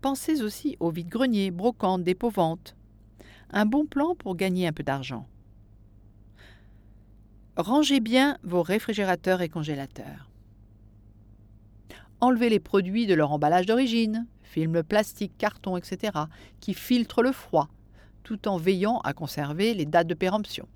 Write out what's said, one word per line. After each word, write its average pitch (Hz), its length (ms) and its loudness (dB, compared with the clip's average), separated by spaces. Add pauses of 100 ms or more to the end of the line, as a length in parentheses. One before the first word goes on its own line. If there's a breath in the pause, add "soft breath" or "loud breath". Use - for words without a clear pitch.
Pensez 277 400 -2
aussi 214 400 -4
aux 170 100 0
vide-greniers, 196 600 0
brocantes, 185 540 0
dépôts-ventes. 180 720 -2 (760 loud breath)
Un 208 160 2
bon 277 180 2
plan 302 300 0
pour 190 200 -6
gagner 185 320 0
un 156 60 0
peu 156 100 -6
d'argent. 135 460 -6 (2250 soft breath)
Rangez 277 420 2
bien 254 460 2
vos 175 180 2
réfrigérateurs 185 800 0
et 170 60 -4
congélateurs. 147 800 -10 (1900 loud breath)
Enlevez 240 300 4
les 202 100 4
produits 196 460 0
de 185 80 4
leur 151 180 2
emballage 151 340 2
d'origine, 226 600 0 (160)
films 160 420 0
plastiques, 208 540 -2
cartons, 196 380 -4
et 175 60 -6
cetera, 185 460 -6 (320 loud breath)
qui 202 120 -6
filtrent 240 500 0
le 262 100 2
froid, 151 360 0 (540 soft breath)
tout - 240 -8
en 196 120 0
veillant 190 420 0
à 143 120 -4
conserver 156 600 -2
les 170 120 -2
dates 165 200 4
de 170 80 -4
péremption. 190 600 -4